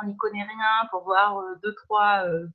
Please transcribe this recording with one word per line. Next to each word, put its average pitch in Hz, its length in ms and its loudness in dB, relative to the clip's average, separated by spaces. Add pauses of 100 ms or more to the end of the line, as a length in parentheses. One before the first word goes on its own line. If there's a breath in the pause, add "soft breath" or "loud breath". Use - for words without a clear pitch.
on 208 40 -8
n'y 202 120 -6
connaît 214 240 -2
rien 220 480 0
pour 180 140 -6
voir, 196 340 2
euh, 190 240 -8
deux, 208 120 -4
trois, 208 520 2
euh, 170 280 -2